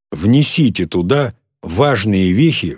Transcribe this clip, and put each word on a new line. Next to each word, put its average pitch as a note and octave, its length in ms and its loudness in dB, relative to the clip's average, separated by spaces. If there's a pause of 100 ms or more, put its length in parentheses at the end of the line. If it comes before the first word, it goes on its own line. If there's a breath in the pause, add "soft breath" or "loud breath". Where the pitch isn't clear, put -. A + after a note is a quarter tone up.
(100)
Внесите A#2 760 0
туда — G#2+ 480 -2 (280)
важные G2 720 0
вехи A#2+ 460 0